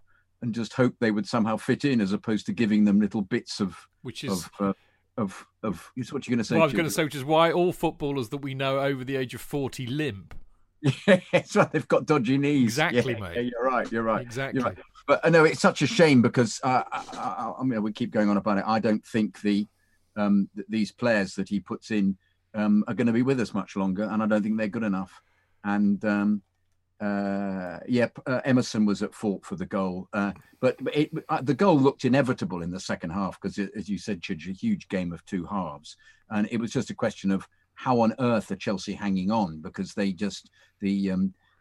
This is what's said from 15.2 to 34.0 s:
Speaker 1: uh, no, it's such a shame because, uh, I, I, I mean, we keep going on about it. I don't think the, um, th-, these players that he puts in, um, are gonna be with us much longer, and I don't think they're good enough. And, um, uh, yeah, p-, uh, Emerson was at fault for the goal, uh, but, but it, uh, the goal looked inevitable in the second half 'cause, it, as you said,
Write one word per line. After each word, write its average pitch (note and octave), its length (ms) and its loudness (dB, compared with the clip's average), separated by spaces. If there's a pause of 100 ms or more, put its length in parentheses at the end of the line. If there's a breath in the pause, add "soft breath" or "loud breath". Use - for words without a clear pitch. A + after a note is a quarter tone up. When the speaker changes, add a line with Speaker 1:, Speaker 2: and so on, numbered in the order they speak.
Speaker 1:
uh, E3 60 4
no, D#3+ 140 8
it's D#3 160 4
such E3+ 240 4
a C#3 40 2
shame C#3+ 360 8
because, A#2 400 2
uh, B2+ 280 2
I, B2+ 120 -8 (100)
I, A2+ 460 -6
I B2+ 40 -4
mean, A#2 200 0
we G#2+ 80 -2
keep G#2+ 180 -4
going G#2 200 2
on G#2 80 4
about G2 200 0
it. G2+ 80 0
I A2+ 140 2
don't G#2+ 260 0
think G#2+ 360 -2
the, G#2 260 2 (480)
um, G2+ 400 2
th-, G2+ 140 -10
these G#2+ 220 0
players G#2+ 440 0
that F#2+ 140 -4
he G2+ 100 -2
puts - 320 -8
in, G2 260 0 (380)
um, G#2+ 320 2
are G2 80 -4
gonna A#2 180 2
be A#2 80 2
with C3 180 0
us G#2+ 140 -4
much F#2+ 220 -4
longer, G2 280 -2
and G#2+ 200 -2
I - 20 0
don't G#2+ 160 2
think A2 160 -2
they're A2 100 -2
good A2+ 160 -4
enough. F#2+ 380 -4 (420)
And, G2+ 400 0
um, G#2 380 0 (580)
uh, G2 880 -4
yeah, A#2+ 200 2
p-, - 180 -16
uh, B2+ 200 -2
Emerson A#2+ 400 2
was G2+ 180 0
at - 100 -6
fault G2+ 320 -4
for G2 100 -8
the F2 120 -8
goal, F#2+ 460 -4
uh, G2+ 180 -2 (280 loud breath)
but, B2+ 240 0
but - 120 -4
it, D3+ 160 0 (180)
uh, D#3+ 120 -2
the C#3 120 0
goal E3 260 4
looked C3+ 260 2
inevitable A#2 580 2
in F2 80 -6
the F#2 80 -8
second F2+ 320 -6
half F#2 280 -4
'cause, G2 200 -6
it, G2 160 -4
as G2 120 -10
you G2 120 -4
said, G2 220 -8